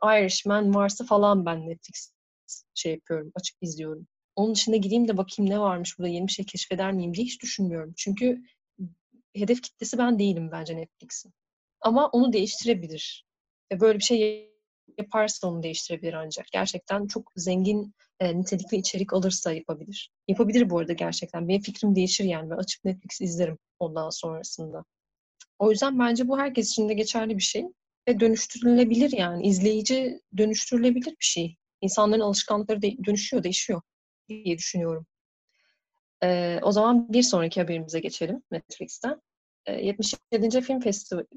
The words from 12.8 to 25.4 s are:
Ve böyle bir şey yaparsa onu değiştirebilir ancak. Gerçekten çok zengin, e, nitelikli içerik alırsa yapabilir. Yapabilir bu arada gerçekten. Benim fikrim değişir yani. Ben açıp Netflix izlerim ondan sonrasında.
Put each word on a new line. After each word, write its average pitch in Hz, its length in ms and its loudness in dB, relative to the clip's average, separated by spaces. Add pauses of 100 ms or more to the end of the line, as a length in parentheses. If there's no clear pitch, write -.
Ve 185 80 -4
böyle 214 200 6
bir 202 40 -4
şey 214 480 0 (460)
yaparsa 214 500 -2
onu 170 160 -4
değiştirebilir 165 500 -6
ancak. 160 380 -10
Gerçekten 196 560 -4
çok 208 280 -8
zengin, 190 580 0 (260)
e, 175 200 0
nitelikli 190 380 -4
içerik 190 360 -4
alırsa 185 400 0
yapabilir. 165 580 -10 (160)
Yapabilir 208 420 4
bu 170 100 0
arada 170 140 -2
gerçekten. 170 540 -6
Benim 196 140 2
fikrim 202 340 0
değişir 185 280 2
yani. 160 260 -2
Ben 170 60 -6
açıp - 300 -6
Netflix 190 360 -6
izlerim 170 360 -2 (220)
ondan 160 300 -4
sonrasında. 160 760 -10 (760)